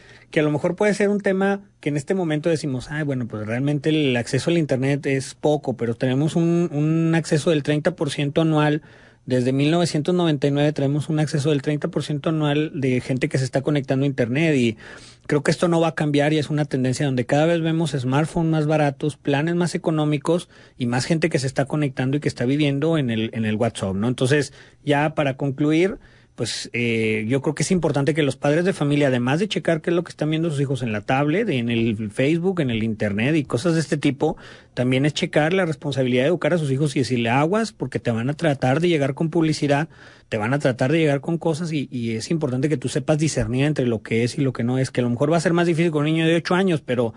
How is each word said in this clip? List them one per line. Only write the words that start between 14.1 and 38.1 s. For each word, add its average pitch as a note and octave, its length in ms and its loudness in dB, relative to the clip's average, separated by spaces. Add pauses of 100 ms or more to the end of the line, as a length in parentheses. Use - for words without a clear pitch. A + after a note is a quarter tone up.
y A#2 180 2 (520)
creo - 160 2
que - 80 4
esto F3 180 2
no E3 100 4
va E3 100 2
a D#3+ 60 -4
cambiar D3 380 2
y D#3 60 2
es C#3 100 -2
una D3+ 160 0
tendencia C3 400 0
donde B2+ 200 0
cada D3 200 4
vez E3+ 160 2
vemos D#3+ 300 0
smartphones D3+ 600 0
más D#3 140 2
baratos, D3+ 500 0
planes D3 400 0
más F3 200 0
económicos D#3 760 0 (280)
y B2 100 -4
más B2 180 -2
gente E3 240 0
que C#3+ 100 0
se C3 80 -2
está C3+ 180 -2
conectando C#3 520 -2
y - 20 -8
que D3+ 80 -4
está C3 180 -2
viviendo D3 520 2
en B2+ 140 0
el, A2 220 -2
en A2+ 120 -2
el G#2+ 100 0
WhatsApp, G#2 400 -2
¿no? G#2 140 0
Entonces, C3 420 0 (320)
ya D3 320 0
para C#3 220 -2
concluir, D3+ 640 0 (340)
pues, - 380 -8
eh, A2 560 -2
yo C3 140 0
creo D#3 120 -2
que D3+ 100 -4
es - 80 -2
importante D#3+ 420 0
que D3+ 100 0
los C3+ 140 0
padres D3+ 260 2
de F#3+ 80 0
familia, C#3+ 380 2
además B2+ 320 0
de G#3+ 80 -2
checar E3 320 -2
qué - 80 -4
es F3 80 2
lo E3+ 80 -2
que - 60 -14
están D3+ 180 -4
viendo D#3+ 200 -2
sus C#3+ 120 -2
hijos C3 200 -2
en A#2 120 -2
la G#2 80 -4
tablet, D3+ 480 0
en B2 180 -2
el A2+ 440 0
Facebook, E3 500 0
en C3 80 0
el A2+ 120 -2
internet A2 540 0
y D#3 80 2
cosas D#3+ 300 0
de D#3+ 80 2
este D#3 160 -2
tipo, C#3+ 400 0 (360)
también C3 320 0
es D3+ 80 0
checar D#3+ 380 0
la F#3+ 140 2
responsabilidad C3 580 0
de C#3 60 2
educar D#3 240 0
a F3+ 40 4
sus D3+ 140 -2
hijos C#3 240 0
y D3 40 0
decirle, A#2+ 300 0
"Aguas, E3 440 0
porque - 260 -6
te - 120 -2